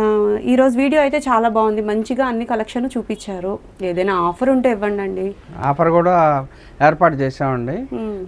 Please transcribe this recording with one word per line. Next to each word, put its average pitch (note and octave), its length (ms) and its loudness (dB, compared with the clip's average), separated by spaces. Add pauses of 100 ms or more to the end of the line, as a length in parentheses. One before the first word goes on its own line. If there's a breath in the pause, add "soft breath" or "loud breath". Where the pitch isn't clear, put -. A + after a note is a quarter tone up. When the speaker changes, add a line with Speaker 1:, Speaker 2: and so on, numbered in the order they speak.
(440)
Speaker 1:
ఈరోజు B3+ 340 4
వీడియో C#4+ 220 2
అయితే C#4+ 180 2
చాలా A#3 300 0
బాగుంది, A3 340 0
మంచిగా A3 440 -2
అన్ని A#3 180 -4
కలెక్షన్ A#3+ 520 -4
చూపించారు. G3+ 600 -6 (240)
ఏదైనా F#3 320 -2
ఆఫర్ F3 340 0
ఉంటే C4 220 2
ఇవ్వండి G#3 320 -2
అండి. F#3+ 340 -6 (220)
Speaker 2:
ఆఫర్ C#3+ 320 2
కూడా E3 560 4 (400 soft breath)
ఏర్పాటు D#3+ 280 4
చేసామండి. C3 580 -2
Speaker 1:
మ్మ్. G#3+ 560 -8